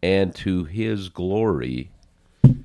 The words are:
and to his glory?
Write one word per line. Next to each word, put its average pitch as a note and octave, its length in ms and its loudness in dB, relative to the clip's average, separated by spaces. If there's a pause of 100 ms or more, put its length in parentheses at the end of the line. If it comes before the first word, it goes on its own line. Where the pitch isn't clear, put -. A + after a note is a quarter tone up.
and F#2+ 320 0
to F#2 300 -4
his G#2 440 -6
glory? F2 800 -4 (760)